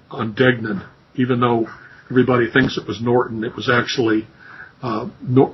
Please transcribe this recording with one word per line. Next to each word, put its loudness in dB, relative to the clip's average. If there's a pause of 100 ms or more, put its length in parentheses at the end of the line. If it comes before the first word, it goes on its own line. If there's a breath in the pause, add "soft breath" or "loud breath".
(100)
on -6
Degnan, 0 (320)
even 0
though 0 (440 loud breath)
everybody 2
thinks 2
it -12
was -8
Norton, 0
it -8
was -8
actually, 0 (560 loud breath)
uh, -6 (120)
Nor-, 2